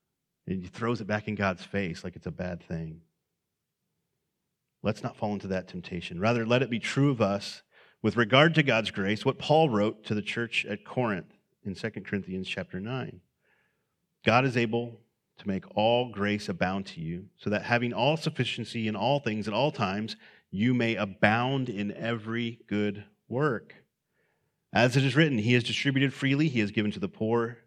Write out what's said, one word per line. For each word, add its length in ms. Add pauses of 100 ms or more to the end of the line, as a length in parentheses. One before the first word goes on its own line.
(480)
And 140
he 60
throws 320
it 80
back 220
in 60
God's 280
face 400
like 140
it's 100
a 40
bad 320
thing. 360 (1800)
Let's 200
not 120
fall 160
into 160
that 220
temptation. 500
Rather, 260
let 160
it 80
be 100
true 320
of 100
us 400 (400)
with 160
regard 380
to 80
God's 260
grace, 340
what 140
Paul 320
wrote 360
to 100
the 80
church 420
at 180
Corinth 480 (320)
in 120
Second 280
Corinthians 440
chapter 320
nine. 420 (1040)
"God 180
is 140
able 420 (380)
to 100
make 300
all 340
grace 380
abound 380
to 120
you, 380
so 140
that 120
having 300
all 240
sufficiency 720
in 80
all 240
things 280
at 60
all 180
times, 440 (340)
you 240
may 220
abound 760
in 220
every 760
good 380 (260)
work. 460 (960)
As 240
it 60
is 120
written, 220
'He 160
has 100
distributed 480
freely, 380
he 100
has 120
given 220
to 60
the 80
poor, 600